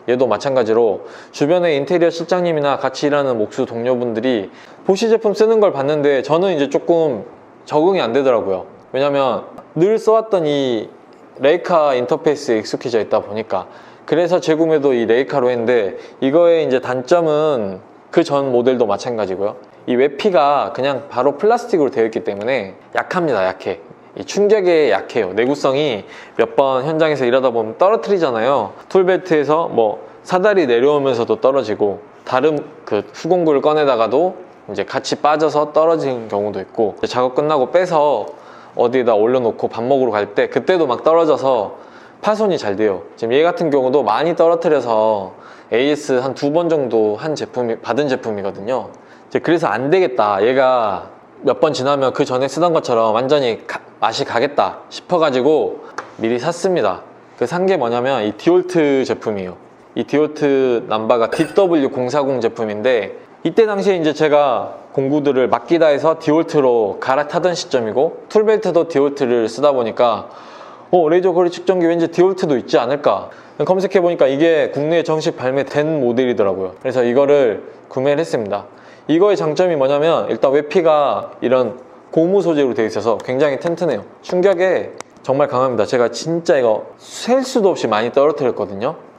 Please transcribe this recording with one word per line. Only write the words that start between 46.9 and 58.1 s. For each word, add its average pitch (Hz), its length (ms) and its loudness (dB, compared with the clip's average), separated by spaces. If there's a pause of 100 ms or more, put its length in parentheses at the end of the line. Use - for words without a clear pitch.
한 151 180 -6
제품이, 117 460 -6
받은 135 280 -2
제품이거든요. 104 800 -6 (400)
이제 139 120 -4
그래서 165 260 0
"안 123 240 -2
되겠다, 113 560 2
얘가 123 640 0 (320)
몇 131 180 0
번 156 120 2
지나면 135 400 0
그 147 120 0
전에 127 240 -2
쓰던 165 240 0
것처럼 113 420 2
완전히 127 520 0
가-, - 140 -10 (200)
맛이 113 240 -2
가겠다." 117 540 0 (100)
싶어가지고 143 920 0 (360)
미리 113 220 -2
샀습니다. 143 640 -2 (360)
그 123 80 -2
산 175 200 -2
게 190 100 2
뭐냐면 123 460 -2